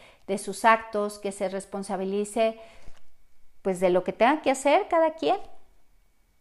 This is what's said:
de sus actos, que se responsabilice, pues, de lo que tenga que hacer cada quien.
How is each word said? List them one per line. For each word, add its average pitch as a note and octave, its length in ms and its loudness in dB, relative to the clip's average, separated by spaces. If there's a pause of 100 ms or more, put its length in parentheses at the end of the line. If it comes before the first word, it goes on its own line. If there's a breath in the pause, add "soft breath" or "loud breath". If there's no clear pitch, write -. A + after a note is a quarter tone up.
(260 loud breath)
de F#3+ 140 -2
sus - 260 -8
actos, G#3+ 540 2
que G3 120 -6
se F#3+ 180 -4
responsabilice, G3 1080 -4 (1040 loud breath)
pues, F#3 180 -2
de F#3 100 4
lo F3+ 140 2
que F#3 100 -4
tenga A#3 280 4
que C4 100 2
hacer D4 380 4
cada D#4+ 240 4
quien. D#4+ 240 0 (1040)